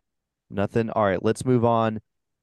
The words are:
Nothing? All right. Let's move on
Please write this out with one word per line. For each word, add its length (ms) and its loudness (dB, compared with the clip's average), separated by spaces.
Nothing? 420 -2
All 120 0
right. 180 0
Let's 220 -2
move 220 2
on 340 0